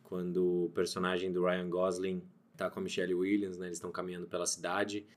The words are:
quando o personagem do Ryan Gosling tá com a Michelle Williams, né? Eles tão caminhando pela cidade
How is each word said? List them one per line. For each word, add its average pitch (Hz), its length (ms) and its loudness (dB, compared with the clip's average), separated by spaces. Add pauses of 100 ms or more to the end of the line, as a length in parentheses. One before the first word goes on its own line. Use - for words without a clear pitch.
quando 90 640 2
o 85 80 -6
personagem 92 580 0
do 90 100 2
Ryan 90 280 2
Gosling 92 520 0 (340)
tá 92 140 -2
com 98 100 -6
a - 20 -4
Michelle 92 320 0
Williams, 95 440 2
né? 92 80 -8
Eles 85 140 -8
tão 87 100 -8
caminhando 90 360 -6
pela 87 200 -2
cidade 101 580 -2 (120)